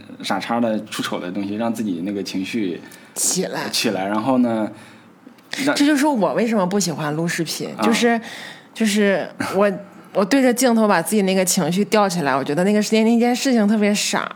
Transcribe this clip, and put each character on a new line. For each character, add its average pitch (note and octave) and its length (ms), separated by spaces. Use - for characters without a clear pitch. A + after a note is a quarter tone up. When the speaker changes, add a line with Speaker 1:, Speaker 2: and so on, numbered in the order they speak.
Speaker 1:
傻 G2 180
叉 A#2+ 220
的、 A2 240
出 - 180
丑 F#2 160
的 F2+ 100
东 G2 160
西， G2+ 100
让 A#2 180
自 A2+ 100
己 F2 220
那 G2+ 80
个 G2+ 80
情 F#2+ 240
绪 F#2+ 340
Speaker 2:
起 - 300
来。 C#3 260
Speaker 1:
起 - 180
来， F#2 160
然 G#2+ 160
后 C3 160
呢， A2+ 320
让 C#4 100
Speaker 2:
这 C#4+ 80
就 D4 140
是 C4 80
我 G3 300
为 G#3 100
什 A3+ 100
么 G3 80
不 F#3 160
喜 F3 120
欢 D3 240
录 E3 120
视 E3 160
频， - 320
Speaker 1:
啊。 A3 60
Speaker 2:
就 G#3+ 100
是， A#3 300
就 A3+ 100
是 G3 420
我， G3+ 160
Speaker 1:
<laughs> - 240
Speaker 2:
我 F#3 100
对 C4+ 180
着 B3+ 120
镜 A#3+ 220
头 A3 120
把 F#3 140
自 G#3+ 140
己 G3+ 80
那 F#3+ 100
个 F#3+ 100
情 F3 280
绪 G3 140
吊 G#3 220
起 F3 140
来， C3+ 140
我 C#3 80
觉 C#3+ 100
得 F3 100
那 G3+ 80
个 G#3 80
事 G3+ 100
情， A3 140
那 A#3 140
件 A#3+ 180
事 C4 160
情 A3 160
特 A3 80
别 G#3 200
傻。 - 400